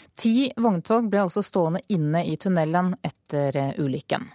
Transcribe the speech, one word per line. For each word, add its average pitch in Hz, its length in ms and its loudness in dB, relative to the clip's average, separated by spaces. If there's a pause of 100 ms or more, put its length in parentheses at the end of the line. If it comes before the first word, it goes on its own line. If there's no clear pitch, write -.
(180)
Ti 247 400 2
vogntog 226 520 2
ble 202 100 2
også 196 240 0
stående 170 460 0
inne 165 360 0
i 156 100 -4
tunnelen 180 680 0
etter, 143 540 -4
eh, 139 200 -2
ulykken. 139 580 -2